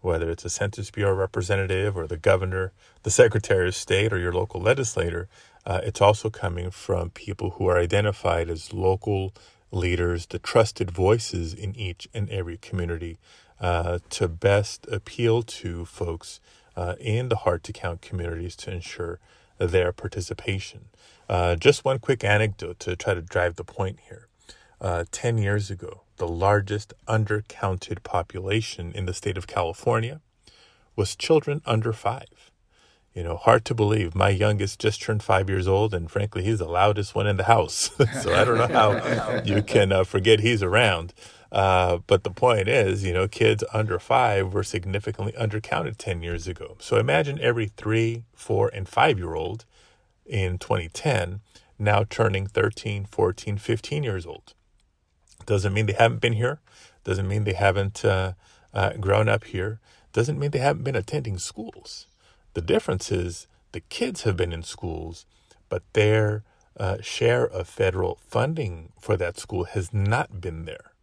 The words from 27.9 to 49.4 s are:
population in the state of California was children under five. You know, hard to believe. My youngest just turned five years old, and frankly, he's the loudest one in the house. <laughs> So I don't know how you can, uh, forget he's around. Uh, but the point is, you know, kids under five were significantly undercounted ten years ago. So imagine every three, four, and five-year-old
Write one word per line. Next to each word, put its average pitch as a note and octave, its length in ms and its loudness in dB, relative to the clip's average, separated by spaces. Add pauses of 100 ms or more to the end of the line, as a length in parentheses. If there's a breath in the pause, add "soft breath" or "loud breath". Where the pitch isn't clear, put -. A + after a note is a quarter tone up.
population F#2 920 -4
in F#2 120 -4
the F2+ 80 -4
state F#2 240 -4
of F2 80 -10
California A2+ 720 -2 (760 soft breath)
was G2+ 180 0
children D3+ 500 2
under A2+ 280 0
five. - 580 -8 (640 soft breath)
You F2 80 -8
know, E2+ 140 -4
hard A2+ 300 6
to A#2+ 80 0
believe. G#2 400 2
My G2 160 4
youngest G2+ 500 0
just A2 200 0
turned G#2+ 220 -2
five F#2+ 260 2
years F#2+ 200 0
old, G2+ 260 4
and E2+ 160 -4
frankly, G2+ 320 -2
he's G#2+ 160 0
the E2 100 -4
loudest G2 460 2
one G2+ 140 2
in G2+ 80 2
the F#2+ 80 0
house. G#2+ 500 2
<laughs> B2+ 280 2
So F2 120 0
I F#2+ 100 6
don't A#2 140 2
know A#2+ 100 2
how A2 760 2
you G2+ 180 2
can, G2+ 300 4
uh, F#2+ 100 4
forget G2+ 380 4
he's A2 220 2
around. F#2 500 2 (400 loud breath)
Uh, F#2 540 4
but G2 180 4
the G2+ 60 -2
point G#2 380 2
is, G2+ 360 2
you F2+ 80 0
know, F#2+ 160 2
kids G#2+ 340 2 (100)
under G#2+ 260 0
five G2+ 560 2
were G2+ 100 0
significantly G2+ 680 -6
undercounted G#2+ 640 -4
ten F2 240 -6
years E2+ 260 -6
ago. - 320 -12
So - 160 0
imagine C#3+ 440 2
every A#2+ 260 0
three, A2+ 580 -2 (100)
four, - 400 0
and F#2 140 -8
five-year-old F#2+ 760 0 (600 soft breath)